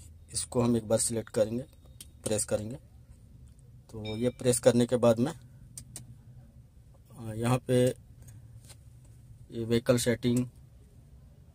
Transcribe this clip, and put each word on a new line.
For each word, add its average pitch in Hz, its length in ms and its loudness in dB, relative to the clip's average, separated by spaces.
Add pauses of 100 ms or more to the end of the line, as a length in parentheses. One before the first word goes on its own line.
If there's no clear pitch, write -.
(320)
इसको - 300 -4
हम 120 140 2
एक 110 120 -4
बार 113 100 2
select 113 320 -4
करेंगे, 113 320 -2 (640)
press 107 200 -2
करेंगे। 110 320 -6 (1120)
तो 107 260 -10
ये 120 140 0
press 123 300 0
करने 120 260 6
के 123 100 0
बाद 113 220 4
में, 139 140 0 (1800)
आ, 110 200 -12
यहाँ 117 280 0
पे 127 180 0 (1700)
ये 113 140 -8
vehicle 117 340 2
setting 120 480 0 (1080)